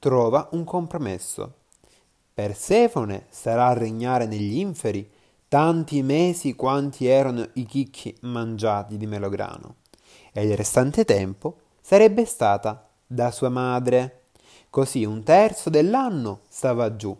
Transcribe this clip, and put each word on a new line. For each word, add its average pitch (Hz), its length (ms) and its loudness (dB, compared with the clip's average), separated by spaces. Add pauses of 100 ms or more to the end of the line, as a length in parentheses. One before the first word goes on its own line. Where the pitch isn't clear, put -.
trova 127 500 2
un 170 140 -4
compromesso. 139 880 -8 (800)
Persefone 107 920 0
starà 120 400 0
a 127 60 4
regnare 117 520 -2
negli 107 320 -4
inferi 117 500 -6 (380)
tanti 151 560 2
mesi 151 540 0
quanti 135 500 -2
erano 127 460 2
i 127 120 -6
chicchi 123 480 -6 (100)
mangiati 110 760 -4
di 107 100 -8
melograno, 101 680 -8 (560)
e 104 120 -4
il 107 120 2
restante 127 480 2
tempo 98 540 -2 (220)
sarebbe 214 440 6
stata 107 640 -2 (180)
da 120 240 -2
sua 127 180 -2
madre. 127 760 0 (480)
Così 135 340 0
un 107 180 -6
terzo 190 480 4
dell'anno 165 760 0
stava 117 480 -2
giù 104 240 -8